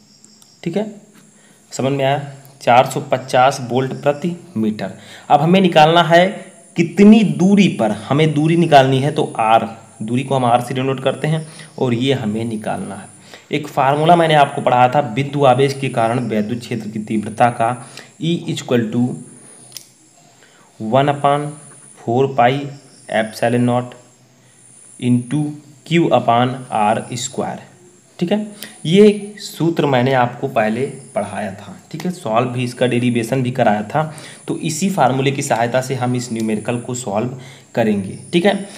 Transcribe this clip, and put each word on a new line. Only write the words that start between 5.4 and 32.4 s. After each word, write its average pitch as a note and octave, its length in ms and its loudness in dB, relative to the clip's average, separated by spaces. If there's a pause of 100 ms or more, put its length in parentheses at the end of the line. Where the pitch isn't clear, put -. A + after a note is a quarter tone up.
हमें F3 200 4
निकालना E3 420 6
है E3+ 220 4 (500)
कितनी G3+ 480 6
दूरी F3 440 4 (120)
पर, G#2+ 120 0
हमें D3 420 0
दूरी D#3+ 240 2
निकालनी C3+ 420 4
है, D3 120 -2
तो D3+ 240 -4
R, A2+ 320 2 (340)
दूरी A#2+ 220 -2
को C3+ 120 -2
हम B2+ 100 0
आर A#2+ 160 2
से B2+ 120 -8
denote C3 300 -4
करते C#3 240 -2
हैं D#3 180 -2 (340)
और B2+ 140 0
ये C3 220 0
हमें A2 300 -4
निकालना G2 500 -8
है। - 200 -18 (360)
एक D3+ 160 -4
फार्मूला D3+ 480 2
मैंने E3 200 4
आपको C#3 260 2
पढ़ाया B2+ 280 4
था C#3+ 120 0 (120)
बिंदु C#3 320 -2
आवेश C3+ 280 4
के C3+ 160 -6
कारण A#2+ 380 0
वैद्युत G#2+ 320 -4
क्षेत्र G#2+ 300 -10
की A2 120 -8
तीव्रता A2+ 500 0
का, A#2+ 360 -4 (320)
E D#3+ 120 -2 (160)
equal B2 400 -2
to A#2+ 180 -2 (1700)
one B2+ 300 0
upon C#3+ 380 0 (500)
four B2+ 380 0
pi B2 160 4 (640)
epsilon A#2 500 -2
naught B2 300 -2 (1040)
into B2 420 0 (460)
Q E3 240 2
upon B2 420 2 (200)
r A2 300 0 (100)
square, - 480 -8 (580)
ठीक F3+ 120 -2
है। G#3+ 140 -2 (400)
ये G3+ 540 6
सूत्र D#3+ 460 -2
मैंने C3 300 2
आपको B2 340 0
पहले A2 360 -2 (300)
पढ़ाया G2+ 380 -6
था, - 220 -18 (160)
ठीक D#3 140 -10
है, F3+ 60 -4
Solve A#2+ 380 -2